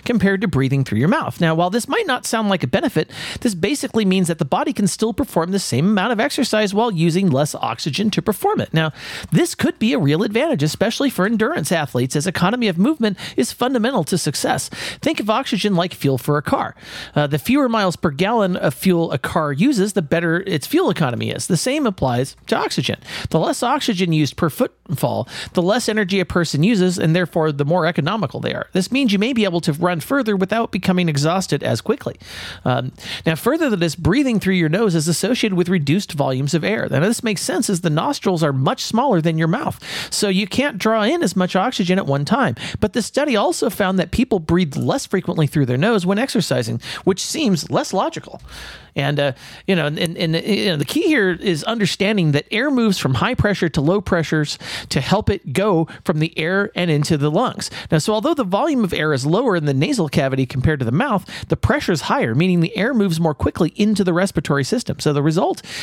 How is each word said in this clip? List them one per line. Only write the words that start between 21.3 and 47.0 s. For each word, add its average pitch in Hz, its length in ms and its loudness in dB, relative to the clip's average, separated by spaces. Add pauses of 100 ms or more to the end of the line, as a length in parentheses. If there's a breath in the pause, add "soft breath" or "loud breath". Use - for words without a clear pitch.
is. - 160 -6
The 170 100 0
same 277 300 0
applies 135 500 0 (120)
to 220 80 0
oxygen. - 420 -2 (320 loud breath)
The 160 80 2
less 247 240 0
oxygen 226 500 0
used 147 240 0
per 165 140 0
footfall, 123 800 -4 (260 loud breath)
the 180 80 2
less 214 260 0
energy 202 320 0
a 180 40 0
person 156 380 0
uses, 185 360 2
and 160 180 2
therefore 165 360 0
the 143 120 -2
more 160 220 2
economical 170 540 -2
they 113 140 -4
are. - 180 -8
This 185 200 0
means 254 200 2
you 202 60 2
may 226 140 2
be 226 120 2
able 175 180 0
to 160 100 0
run 170 280 0
further 220 360 0
without 190 360 0
becoming 180 360 2
exhausted 156 540 0
as - 180 0
quickly. - 360 -4 (480 loud breath)
Um, 127 280 0 (340 loud breath)
now, 160 80 2
further 294 360 0
to 208 60 0
this, 170 180 0
breathing 220 460 2
through 190 140 2
your 170 140 4
nose 185 260 2
is 156 140 2
associated 196 480 0
with 175 120 2
reduced 175 440 2
volumes 135 420 0
of 156 100 2
air. 214 260 -2
Now, 135 100 2
this 214 220 0
makes 214 200 -2
sense 349 280 -2
as 175 100 0
the 175 100 0
nostrils 180 520 0
are 147 100 2
much 139 300 0
smaller 226 380 2
than 160 180 0
your 160 100 2
mouth, 226 300 -2 (320 loud breath)
so - 180 0
you 196 180 2
can't 254 320 0
draw 220 240 2
in 320 200 2
as 190 140 0
much 180 200 2
oxygen 185 420 2
at - 80 -2
one 139 180 0
time. 185 300 2 (260 loud breath)
But 214 120 0
the 240 100 -2
study 269 340 0
also 262 340 0
found 190 280 0
that 170 120 0
people - 280 2
breathe 165 380 0
less 147 300 0
frequently 175 400 0
through 139 200 2
their 123 120 0
nose 202 280 2
when 196 120 0
exercising, 123 600 -2 (240 loud breath)